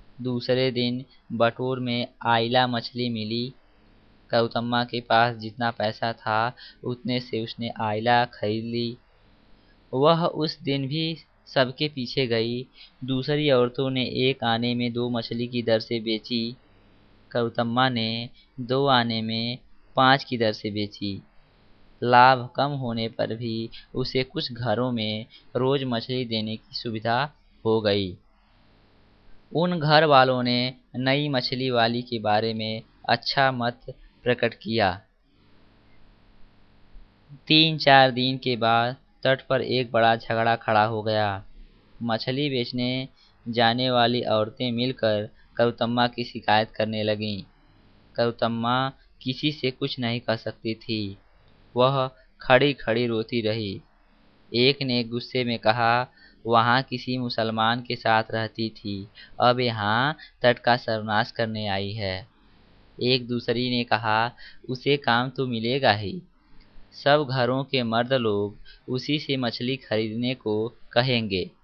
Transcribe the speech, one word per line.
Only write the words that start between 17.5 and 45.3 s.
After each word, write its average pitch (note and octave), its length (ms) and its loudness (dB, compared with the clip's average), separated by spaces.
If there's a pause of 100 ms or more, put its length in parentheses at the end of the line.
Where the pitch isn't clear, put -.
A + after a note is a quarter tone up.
ने A#2 400 -4 (300)
दो C3 260 0
आने A#2 360 2
में A2+ 360 -4 (380)
पाँच C3 280 6
की B2+ 140 -6
दर A2 160 2
से G#2+ 180 -8
बेची। G#2 500 -6 (840)
लाभ B2 520 6
कम C#3 140 0
होने A#2 380 -4
पर A2 280 -4
भी A2+ 340 -6 (260)
उसे B2+ 280 -2
कुछ - 280 -8
घरों A#2+ 400 -2
में G#2+ 340 -4 (300)
रोज C3+ 280 0
मछली B2+ 420 -4
देने A2 300 -4
की - 200 -18
सुविधा A#2+ 580 -2 (320)
हो A2+ 160 4
गई। G2+ 360 0 (1400)
उन F3 240 0
घर D3+ 240 6
वालों C3 400 6
ने B2 300 0 (220)
नई C3+ 340 0
मछली C3 400 -2
वाली A#2+ 320 2
के A#2+ 180 -6
बारे G#2+ 340 0
में A2 280 -6 (280)
अच्छा C3 420 2
मत A#2+ 300 -4 (420)
प्रकट A#2+ 300 0
किया। G2+ 480 0 (2500)
तीन D#3 300 4
चार C3+ 340 6
दिन B2+ 260 -2
के B2+ 180 -2
बाद A#2 400 2 (280)
तट C3 180 2
पर C3 200 -2
एक A#2+ 300 -2
बड़ा A2+ 240 6
झगड़ा A2+ 400 0
खड़ा A2 280 2
हो A2 200 -2
गया। G#2 420 -2 (580)
मछली B2+ 460 -2
बेचने B2+ 580 -2 (400)
जाने A#2+ 440 2
वाली A#2+ 300 2
औरतें A2 500 -2
मिलकर A2+ 580 -2 (280)